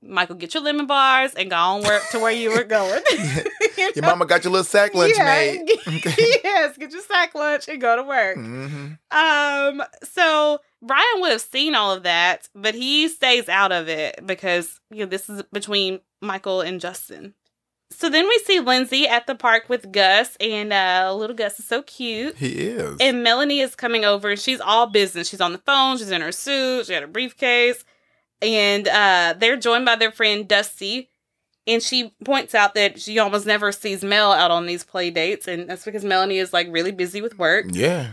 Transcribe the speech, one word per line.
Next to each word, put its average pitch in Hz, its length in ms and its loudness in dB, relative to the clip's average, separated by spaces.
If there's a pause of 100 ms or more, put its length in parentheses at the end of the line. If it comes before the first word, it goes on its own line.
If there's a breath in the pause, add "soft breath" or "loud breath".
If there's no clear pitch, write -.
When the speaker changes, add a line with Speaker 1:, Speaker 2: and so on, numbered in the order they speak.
Speaker 1:
Michael, 180 340 -4
get 175 180 -12
your 320 100 -4
lemon 294 240 -2
bars 269 460 2
and 190 160 -6
go 185 80 -2
on 185 260 0
work 208 280 2
to 233 80 -2
where 226 120 2
you 226 200 -2
were 226 120 2
going. 214 440 0
<laughs> 508 100 2
Speaker 2:
<laughs> 151 260 -2 (340)
Speaker 1:
You 381 160 0
Speaker 2:
Your 147 100 -4
Speaker 1:
know? 170 80 6
Speaker 2:
mama 175 140 2
got 170 200 4
your 180 60 0
little 185 120 2
sack 202 320 4
lunch 185 220 6
Speaker 1:
Yeah. 359 80 4
Speaker 2:
made. 285 440 2 (100)
Speaker 1:
<laughs> - 80 -12
Speaker 2:
Okay. 165 280 -2 (300)
Speaker 1:
Yes, 330 320 0
get 277 160 -14
your 359 80 -14
sack 359 340 0
lunch 294 320 -4
and 302 140 -8
go 233 160 4
to 262 60 -4
work. 233 340 -2
Speaker 2:
Mm-hmm. 139 560 -10 (180)
Speaker 1:
Um, 285 720 0 (200)
so 302 560 2 (220)
Brian 269 220 2 (160)
would 359 140 0
have 226 80 -4
seen 294 340 -2
all 208 160 2
of 190 120 -4
that, 175 520 0
but 208 180 -4
he 277 360 0
stays 247 400 0
out 190 240 2
of 165 160 -2
it 156 360 -6
because, 180 540 -4 (120)
you 214 80 -16
know, 208 80 -4
this 190 220 -8
is 202 120 -12 (100)
between 202 480 -4 (220)
Michael 190 400 -6
and 175 180 -6
Justin. 180 540 -14 (580)
So - 180 -4
then 320 200 2
we 453 160 4
see 370 160 2
Lindsay 254 460 0
at 240 200 2
the 269 80 -4
park 226 320 2
with 240 240 -4
Gus, 202 480 4
and, 214 320 -4
uh, 190 440 2
little 214 200 -6
Gus 214 240 -6
is - 80 -14
so 240 140 -2
cute. 240 560 -8
Speaker 2:
He 131 160 -4
is. 160 480 -6
Speaker 1:
And 247 220 2
Melanie 277 360 2
is 262 160 -2
coming 233 300 -2
over, 202 260 2
and 202 80 -4
she's 262 220 -4
all 220 260 4
business. 196 420 0
She's 190 120 -6
on 175 100 0
the 180 80 -10
phone, 269 380 2
she's 214 140 -8
in 175 100 -2
her 160 100 -6
suit, 254 540 -2
she 190 80 -6
got 160 80 -2
her 147 60 -12
briefcase. 240 760 0 (580)
And, 208 460 2
uh, 185 500 4
they're 233 200 2
joined 233 280 2
by 233 100 4
their 220 160 0
friend 214 360 -2
Dusty, 208 640 -2 (580)
and 233 140 2
she 233 320 -4 (100)
points 269 300 -2
out 202 220 4
that 202 260 0
she 214 160 -4
almost 208 300 0
never 208 240 0
sees 196 320 -6
Mel 202 280 4
out 175 200 4
on 170 140 0
these 175 180 -6
play 180 260 -4
dates, 170 380 -4
and 175 220 -8
that's 180 160 -12
because 208 200 -8
Melanie 190 340 0
is, 185 140 -4
like, 175 160 0
really 170 220 -2
busy 185 300 -6
with 214 180 -10
work. 175 300 2
Speaker 2:
Yeah. 127 440 0